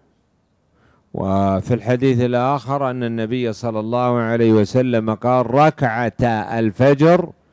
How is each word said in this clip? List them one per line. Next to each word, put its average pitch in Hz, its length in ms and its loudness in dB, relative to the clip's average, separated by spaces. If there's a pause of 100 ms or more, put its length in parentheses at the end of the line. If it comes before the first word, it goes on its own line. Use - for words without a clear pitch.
(1160)
وفي 98 580 -2
الحديث 123 460 0
الآخر 127 720 -2
أن 123 140 -6
النبي 117 480 -4
صلى 110 280 -6
الله 120 380 -2
عليه 117 340 2
وسلم 110 640 2
قال: 120 400 0
"ركعتا 120 1040 0
الفجر 143 720 2 (200)